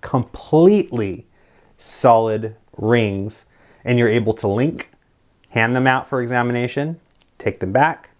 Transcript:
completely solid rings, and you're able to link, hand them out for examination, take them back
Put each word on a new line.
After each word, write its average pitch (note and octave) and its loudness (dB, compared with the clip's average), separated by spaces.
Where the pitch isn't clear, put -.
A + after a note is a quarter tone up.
completely C#3 0
solid A2 0
rings, G#2 0
and A#2+ 0
you're A#2+ 4
able A2 0
to G#2+ -4
link, A#2+ -4
hand A#2 0
them B2+ 0
out C3 0
for C3+ -4
examination, B2 -4
take - -6
them F#2 -6
back C#3+ 0